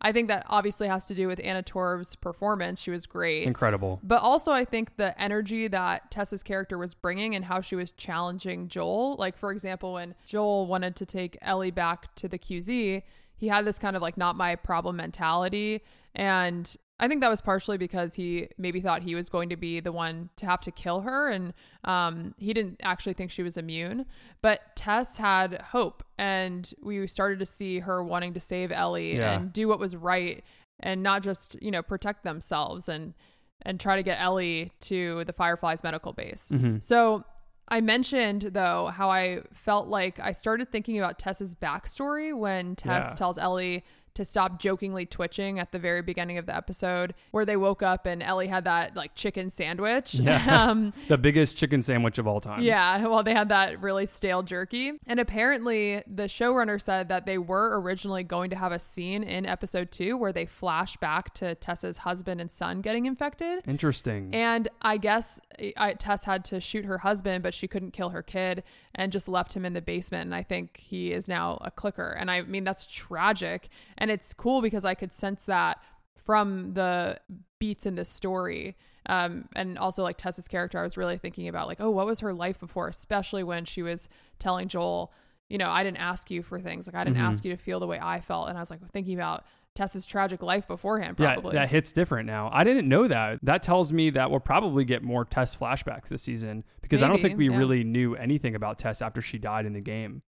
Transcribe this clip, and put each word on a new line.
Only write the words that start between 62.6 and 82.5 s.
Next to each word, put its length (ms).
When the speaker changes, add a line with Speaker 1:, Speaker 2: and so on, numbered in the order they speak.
Speaker 1:
getting 260
infected. 600
Speaker 2:
Interesting. 680
Speaker 1:
And 320
I 140
guess 420
I, 160
Tess 320
had 220
to 140
shoot 260
her 120
husband, 460
but 100
she 140
couldn't 240
kill 160
her 140
kid 420
and 160
just 160
left 260
him 100
in 100
the 80
basement. 420
And 100
I 80
think 360
he 340
is 160
now 320
a 100
clicker. 380
And 140
I 100
mean, 220
that's 240
tragic. 800
And 140
it's 220
cool 300
because 240
I 80
could 180
sense 320
that 380
from 580
the 440
beats 280
in 80
the 100
story. 720
Um, 500
and 220
also, 240
like, 160
Tessa's 300
character, 300
I 40
was 140
really 200
thinking 320
about, 180
like, 140
oh, 100
what 160
was 140
her 140
life 260